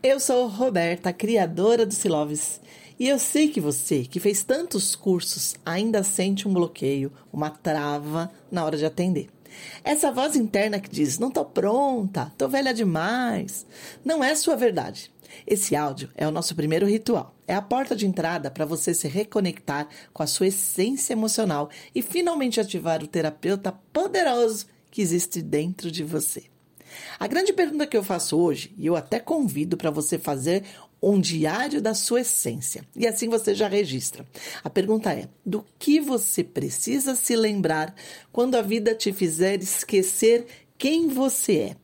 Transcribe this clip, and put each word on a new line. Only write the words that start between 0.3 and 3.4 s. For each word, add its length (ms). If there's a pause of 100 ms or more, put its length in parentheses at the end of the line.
Roberta, 640
criadora 720
do 80
Siloves, 680 (360)
e 120
eu 100
sei 300